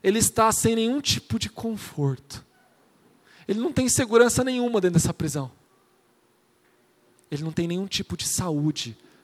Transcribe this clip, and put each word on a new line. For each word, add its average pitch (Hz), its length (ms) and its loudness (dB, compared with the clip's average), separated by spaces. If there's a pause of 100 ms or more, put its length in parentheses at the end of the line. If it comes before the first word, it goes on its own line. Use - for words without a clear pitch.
Ele 202 180 2
está 220 320 4
sem 226 240 2
nenhum 233 240 0
tipo - 380 -2
de 208 120 -6
conforto. - 920 -6 (1000)
Ele 208 140 -2
não 285 120 -2
tem 254 160 0
segurança 233 540 4
nenhuma 240 380 0
dentro 180 140 2
dessa 170 180 4
prisão. 143 400 -6 (1800)
Ele 151 140 -6
não 160 80 -6
tem 170 160 -2
nenhum 185 180 -4
tipo 185 300 -6
de - 100 -8
saúde 147 680 -2 (280)